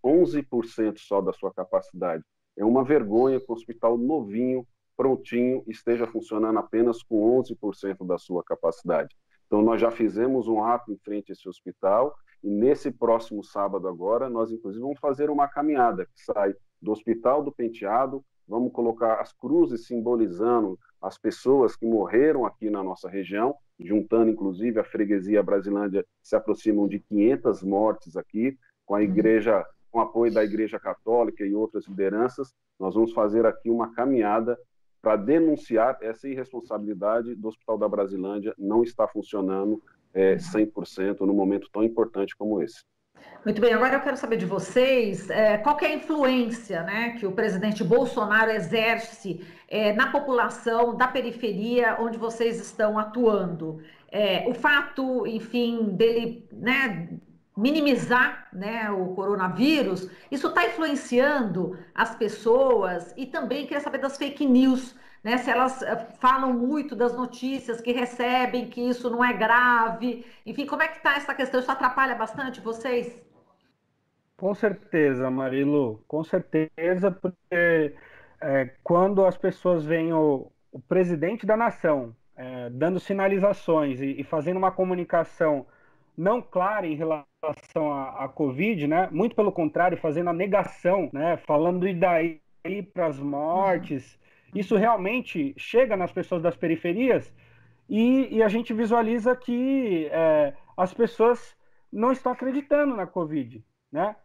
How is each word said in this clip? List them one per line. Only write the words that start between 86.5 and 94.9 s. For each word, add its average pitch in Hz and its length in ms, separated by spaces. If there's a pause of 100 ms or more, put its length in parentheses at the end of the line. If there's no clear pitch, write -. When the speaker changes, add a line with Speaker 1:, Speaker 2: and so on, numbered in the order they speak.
Speaker 3:
em 156 80
relação 151 1000
à, 135 320
à 131 40
covid, 147 600
né? 175 220
Muito 190 260
pelo 208 160
contrário, 165 440
fazendo 170 340
a - 20
negação, 180 800
né? 156 240
Falando 175 500
e 196 80
daí 170 460 (540)
pras 160 240
mortes, 156 1000 (340)
Speaker 2:
Uhum. 196 80
Speaker 3:
isso 202 160
realmente 196 840